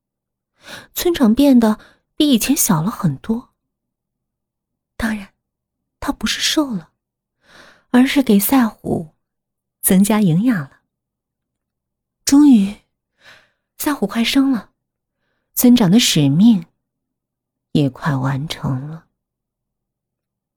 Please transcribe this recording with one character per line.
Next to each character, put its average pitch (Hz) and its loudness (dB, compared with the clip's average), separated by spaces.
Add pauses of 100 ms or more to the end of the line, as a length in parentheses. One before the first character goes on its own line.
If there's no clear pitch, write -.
(920)
村 349 -4
长 220 2
变 269 4
得 214 0 (380)
比 208 0
以 254 2
前 262 -2
小 160 -2
了 196 -4
很 143 -4
多。 - -8 (1400)
当 220 -6
然， 196 -20 (680)
他 - -8
不 - -10
是 - -6
瘦 277 -4
了， - -12 (1000)
而 254 4
是 285 0
给 208 2
赛 247 2
虎 - -8 (680)
增 190 2
加 214 0
营 175 0
养 240 -2
了。 139 -12 (1500)
终 294 4
于， 208 4 (1000)
赛 302 -4
虎 214 -4
快 226 -4
生 269 0
了， 214 -8 (800)
村 247 4
长 190 2
的 226 4
使 147 0
命 190 2 (1080)
也 143 -2
快 139 -6
完 135 -6
成 139 -10
了。 160 -20 (1500)